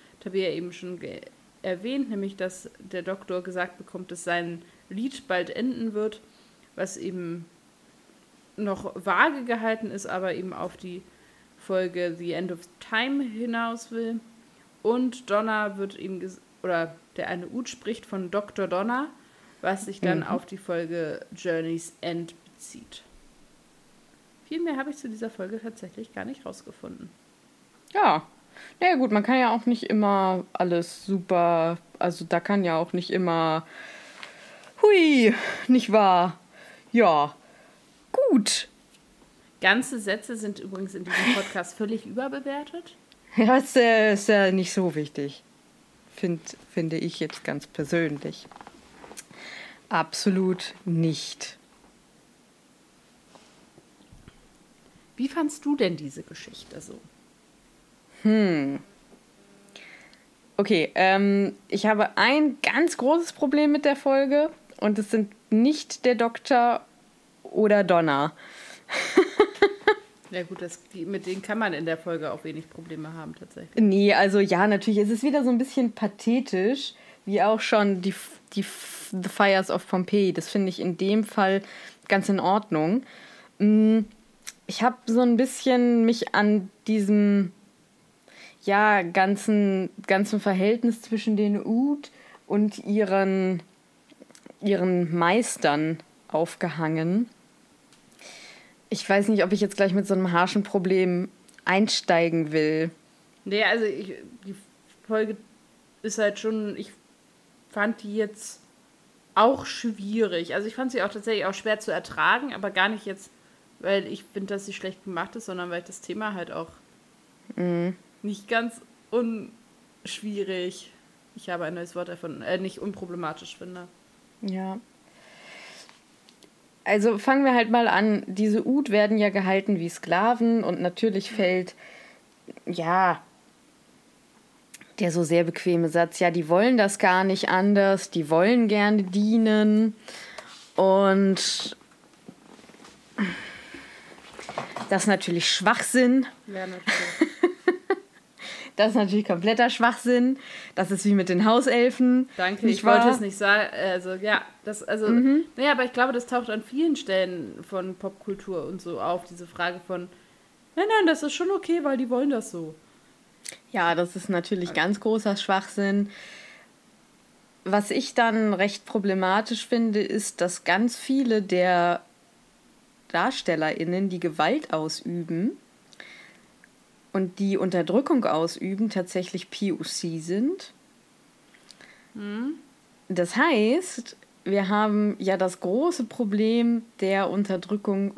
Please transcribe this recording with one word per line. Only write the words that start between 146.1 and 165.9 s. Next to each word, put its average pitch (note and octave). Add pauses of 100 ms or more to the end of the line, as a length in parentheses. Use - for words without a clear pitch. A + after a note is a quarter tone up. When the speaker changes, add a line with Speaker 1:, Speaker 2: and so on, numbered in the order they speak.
Speaker 1:
Ja, F#3
natürlich. F3+
Speaker 2:
<laughs> - (1300)
Das G#3+
ist G3+
natürlich G#3
kompletter A3
Schwachsinn. B3 (380)
Das F#3
ist G3
wie G3+
mit F#3+
den F3+
Hauselfen, B3
Speaker 1:
Danke, F#3+
Speaker 2:
nicht A3+
Speaker 1:
ich G#3+
wollte A#3+
Speaker 2:
wahr? B3
Speaker 1:
es B3+
nicht G3
sagen. G3+
Also, F#3
ja, G3+ (220)
das, G#3
also, G#3+
Speaker 2:
Mhm. C4+ (100)
Speaker 1:
naja, C#4+
aber B3+
ich B3
glaube, B3+
das A#3+
taucht B3
an A3
vielen D4
Stellen F#3 (140)
von F#3
Popkultur G3
und F3+
so D#3+
auf, F3
diese F3
Frage F3+
von, F3+ (760)
„Nein, F#4 (100)
nein, G4+
das D#4
ist D4
schon F4+
okay, F4
weil C#4
die A#3+
wollen B3+
das -
so.“ D#3+ (960)
Speaker 2:
Ja, E3+
das F3
ist F3+
natürlich F3
Speaker 1:
Ja. E3+
Speaker 2:
ganz F#3
großer G#3+
Schwachsinn. G3 (1600)